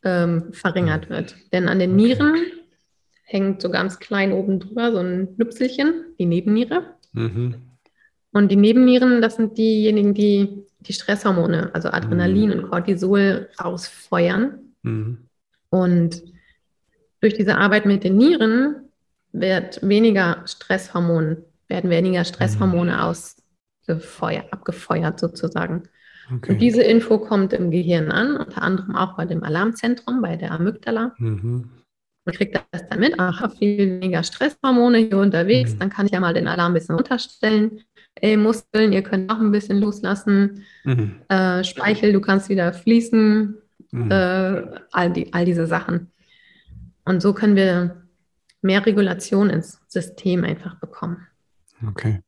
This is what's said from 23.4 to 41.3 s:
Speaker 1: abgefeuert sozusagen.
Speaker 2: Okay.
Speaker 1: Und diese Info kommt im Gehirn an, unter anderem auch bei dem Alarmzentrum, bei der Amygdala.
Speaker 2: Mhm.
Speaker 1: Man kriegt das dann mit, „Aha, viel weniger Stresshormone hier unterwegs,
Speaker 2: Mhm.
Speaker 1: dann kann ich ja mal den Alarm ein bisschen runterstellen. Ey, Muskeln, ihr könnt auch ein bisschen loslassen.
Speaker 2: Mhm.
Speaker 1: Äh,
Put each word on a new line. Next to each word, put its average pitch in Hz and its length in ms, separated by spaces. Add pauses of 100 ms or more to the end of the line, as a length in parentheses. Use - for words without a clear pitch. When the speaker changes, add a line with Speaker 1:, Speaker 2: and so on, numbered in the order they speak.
Speaker 1:
abgefeuert 165 680
sozusagen. 170 680 (520)
Speaker 2:
Okay. - 160
Speaker 1:
Und 107 60
diese 233 240
Info 226 360
kommt 196 360
im 175 160
Gehirn 165 400
an, 269 260
unter - 260
anderem 190 340
auch 185 200
bei - 80
dem 165 180
Alarmzentrum, 226 800
bei 170 140
der 170 160
Amygdala. 220 680
Speaker 2:
Mhm. 117 520 (560)
Speaker 1:
Man 175 80
kriegt - 240 (140)
das - 160
dann 220 120
mit, 320 200
„Aha, 185 300
viel 202 500
weniger 180 220
Stresshormone 247 760
hier 220 200
unterwegs, 160 560
Speaker 2:
Mhm. - 60
Speaker 1:
dann 190 100
kann 196 160
ich 202 60
ja 180 80
mal 175 120
den 175 160
Alarm 175 240
ein - 20
bisschen 165 200
runterstellen. 220 840 (340)
Ey, 214 240
Muskeln, 214 560
ihr 190 80
könnt 190 280
auch 220 100
ein 214 100
bisschen 202 300
loslassen. 202 840 (200)
Speaker 2:
Mhm. 113 320 (120)
Speaker 1:
Äh, 185 360